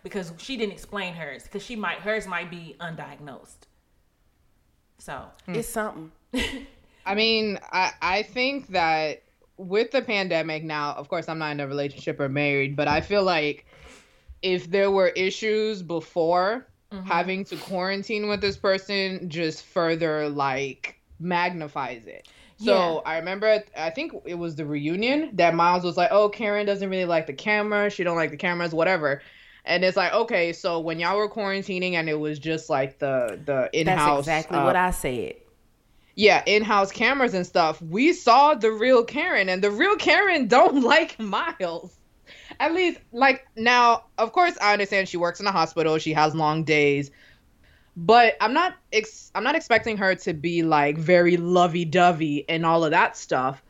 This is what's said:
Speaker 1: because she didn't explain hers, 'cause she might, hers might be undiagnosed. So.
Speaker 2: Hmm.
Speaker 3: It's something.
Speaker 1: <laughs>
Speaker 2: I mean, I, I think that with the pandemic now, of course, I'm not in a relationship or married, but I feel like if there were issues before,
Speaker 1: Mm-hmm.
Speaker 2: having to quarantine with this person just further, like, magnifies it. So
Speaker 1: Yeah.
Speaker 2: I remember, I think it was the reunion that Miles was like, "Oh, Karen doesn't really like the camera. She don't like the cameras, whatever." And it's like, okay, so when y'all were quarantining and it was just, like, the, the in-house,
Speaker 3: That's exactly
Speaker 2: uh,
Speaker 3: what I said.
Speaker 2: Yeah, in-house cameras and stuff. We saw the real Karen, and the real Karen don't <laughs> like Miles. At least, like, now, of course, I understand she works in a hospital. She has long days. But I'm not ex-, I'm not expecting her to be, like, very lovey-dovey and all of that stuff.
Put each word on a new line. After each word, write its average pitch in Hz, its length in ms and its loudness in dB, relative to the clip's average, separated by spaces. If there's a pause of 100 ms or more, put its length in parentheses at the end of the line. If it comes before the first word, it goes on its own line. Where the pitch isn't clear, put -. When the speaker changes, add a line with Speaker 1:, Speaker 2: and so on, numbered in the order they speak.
Speaker 1:
because 175 340 -10
she 262 180 -10
didn't 214 180 -4
explain 190 400 -10
hers, 147 340 -14
'cause 196 160 -12
she 247 100 -14
might, 190 240 -6
hers 208 300 -6
might 175 200 -6
be 170 300 -16
undiagnosed. 147 880 -16 (1300)
So. 143 260 -14 (220)
Speaker 2:
Hmm. 180 80 -10
Speaker 3:
It's 226 140 -6
something. 196 440 -8 (200)
Speaker 1:
<laughs> - 760 -10
Speaker 2:
I 196 80 -2
mean, 220 440 0 (140)
I, 185 200 -2 (100)
I 185 200 -2
think 262 460 -6
that 160 540 0 (340)
with 202 340 -2
the 262 120 0
pandemic 165 640 -2
now, 147 280 -6
of 143 160 -12
course, 170 200 -6
I'm 160 100 -6
not 151 140 -6
in 143 80 -6
a 143 60 -6
relationship 143 540 -6
or 139 80 -2
married, 139 480 -2
but 147 120 -2
I 151 120 2
feel 202 220 0
like 156 440 -2 (760)
if 180 280 -2
there 196 200 2
were 190 180 4
issues 214 720 -2
before, 175 840 -2 (240)
Speaker 1:
Mm-hmm. 190 160 -14
Speaker 2:
having 185 380 -2
to 175 120 -10
quarantine 196 720 -4
with 202 100 -2
this 196 160 -2
person 190 720 -2
just 160 340 -6
further, 160 680 -2
like, 139 680 -6 (220)
magnifies 156 840 -4
it. - 200 -20 (300)
So 208 160 0
Speaker 1:
Yeah. 170 320 2
Speaker 2:
I 160 140 -4
remember, 202 440 0 (140)
I 165 140 -4
think 294 240 -8 (100)
it 175 120 -8
was 170 200 -8
the 156 80 -6
reunion 185 720 -2
that 170 200 6
Miles 175 300 4
was 175 140 -2
like, 175 120 4
"Oh, 208 200 4
Karen 208 340 -2
doesn't 196 240 -2
really 185 160 -2
like 165 220 0
the - 80 -10
camera. 208 560 0
She 196 140 -6
don't 170 120 0
like 160 140 0
the 147 80 -12
cameras, 175 360 -2
whatever." 160 460 0 (460)
And 180 180 2
it's 185 140 2
like, 180 160 2
okay, 196 400 0
so 170 260 -4
when 165 180 -6
y'all 175 200 0
were 208 100 0
quarantining 196 640 -4
and 165 160 -2
it 151 100 -2
was 151 200 -6
just, 160 320 -6
like, 139 300 -2
the, 127 440 -2
the 135 240 -2 (100)
in-house, 151 460 2
Speaker 3:
That's 156 220 -2
exactly - 100 -6
Speaker 2:
uh, 139 80 2
Speaker 3:
what 135 120 4
I 180 160 2
said. 123 420 -6 (800)
Speaker 2:
Yeah, 196 320 4
in-house 202 440 2
cameras 240 440 0
and 180 120 -2
stuff. 165 360 0
We 226 320 0
saw 294 400 6
the 220 180 2
real 233 320 4
Karen, 262 460 0
and 185 120 0
the 208 80 2
real 330 260 2
Karen 339 520 2
don't 269 340 6
<laughs> - 0 -
like - 380 2
Miles. 196 760 -6 (640)
At 311 140 0
least, 359 240 0 (140)
like, 262 340 2 (100)
now, 240 480 4 (140)
of 226 140 0
course, 349 280 4
I 208 120 4
understand 196 360 0
she - 80 -8
works 170 220 -2
in 196 80 -6
a 196 60 2
hospital. 160 460 0
She 156 160 -2
has 151 200 4
long 156 300 0
days. 143 460 2 (840)
But 226 440 6
I'm 220 120 0
not 349 220 0 (180)
ex-, - 420 -4
I'm 202 100 -4
not 285 100 2
expecting 226 440 0
her 190 180 2
to 185 180 -6
be, 165 280 -2
like, 151 360 2
very 175 380 6
lovey-dovey 170 1120 2
and 165 180 -2
all 165 180 4
of 151 60 0
that 175 260 2
stuff. 135 540 -4